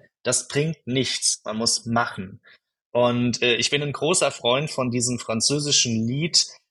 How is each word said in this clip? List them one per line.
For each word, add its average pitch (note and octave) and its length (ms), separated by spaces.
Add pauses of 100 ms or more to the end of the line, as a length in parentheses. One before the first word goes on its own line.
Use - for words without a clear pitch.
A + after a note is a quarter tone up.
(220)
das - 260
bringt D#3 380
nichts. - 600
Man G#2+ 100
muss A2+ 300
machen. A#2 560 (480)
Und, A#2+ 520
äh, B2 120
ich A#2 160
bin C#3+ 120
ein D3 100
großer C#3+ 380
Freund C3 400
von B2+ 200
diesem A#2+ 280
französischen A#2 880
Lied, C#3+ 400 (240)